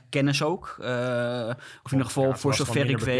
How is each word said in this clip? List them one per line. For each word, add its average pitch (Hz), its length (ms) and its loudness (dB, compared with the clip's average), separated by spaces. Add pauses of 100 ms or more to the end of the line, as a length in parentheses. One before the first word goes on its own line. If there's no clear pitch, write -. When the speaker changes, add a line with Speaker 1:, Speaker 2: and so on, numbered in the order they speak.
Speaker 1:
kennis 143 340 2
ook. 165 380 -2
Eh, 120 640 -2 (360)
of - 80 -10
in - 0 -
ieder 135 140 4
geval, - 180 0
Speaker 2:
Ja, 135 60 4
het 131 100 -2
Speaker 1:
voor 143 100 2
Speaker 2:
was 135 100 2
gewoon 120 160 0
Speaker 1:
zover - 60 -
ik 131 60 2
Speaker 2:
minder 120 180 0
bekend, 127 140 2